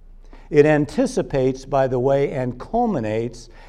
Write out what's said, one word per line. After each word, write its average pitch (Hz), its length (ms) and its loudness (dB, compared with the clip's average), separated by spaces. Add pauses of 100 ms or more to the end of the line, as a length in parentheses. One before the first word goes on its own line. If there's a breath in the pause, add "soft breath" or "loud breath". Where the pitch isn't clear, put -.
(500 soft breath)
It 147 160 6
anticipates, 147 960 0
by 135 220 0
the 127 120 -2
way, 139 340 2
and 127 260 -4
culminates 123 920 -4 (200 loud breath)